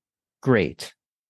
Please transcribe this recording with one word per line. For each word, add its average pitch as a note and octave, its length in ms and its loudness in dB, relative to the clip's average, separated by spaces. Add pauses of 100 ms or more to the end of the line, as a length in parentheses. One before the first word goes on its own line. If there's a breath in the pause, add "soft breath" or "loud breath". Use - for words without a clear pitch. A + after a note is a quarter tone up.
(400)
great. G#2+ 540 -2 (360)